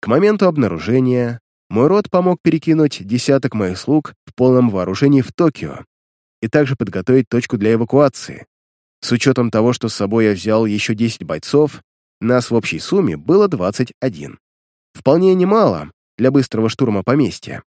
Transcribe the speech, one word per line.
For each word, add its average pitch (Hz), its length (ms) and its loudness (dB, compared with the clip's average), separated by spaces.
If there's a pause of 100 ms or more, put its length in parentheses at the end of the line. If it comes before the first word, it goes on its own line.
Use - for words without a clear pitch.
К - 60 -10
моменту 196 400 2
обнаружения 123 920 0 (300)
мой 135 180 2
род 202 220 0
помог 190 320 0
перекинуть 156 640 0
десяток 117 480 0
моих 95 240 -2
слуг 147 360 -2 (120)
в - 80 -20
полном 127 360 4
вооружении 104 520 2
в - 100 -6
Токио 82 540 -2 (560)
и 113 60 -6
также 139 280 0
подготовить 117 540 0
точку 117 280 -2
для 104 160 2
эвакуации. 131 720 0 (560)
С - 100 -4
учетом 120 380 0
того, 113 240 2
что 120 160 -6
с - 60 -6
собой 110 300 0
я 104 80 2
взял 107 320 0
еще 104 280 -2
десять 113 300 -4
бойцов, 143 580 -2 (380)
нас 120 320 0
в 120 40 0
общей 98 240 -2
сумме 156 360 0
было 180 320 2
двадцать 101 520 -4
один. 76 400 -8 (540)
Вполне 180 420 2
немало 180 560 0 (260)
для 127 140 2
быстрого 113 380 0
штурма 107 340 -2
поместья. 123 600 -2 (100)